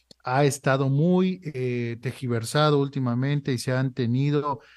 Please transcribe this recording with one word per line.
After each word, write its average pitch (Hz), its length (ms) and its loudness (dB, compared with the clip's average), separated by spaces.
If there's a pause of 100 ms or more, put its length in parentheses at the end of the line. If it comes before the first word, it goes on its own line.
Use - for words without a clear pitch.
(240)
ha 135 220 2
estado 135 420 0
muy, 180 560 2
eh, 123 560 -4
tejiversado 135 800 0
últimamente 139 720 -2
y 120 60 -2
se 127 140 -4
han 131 200 0
tenido 139 680 0 (160)